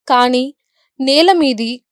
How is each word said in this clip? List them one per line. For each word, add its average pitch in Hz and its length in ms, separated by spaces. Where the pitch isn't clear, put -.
కాని 254 460
నేలమీది 269 920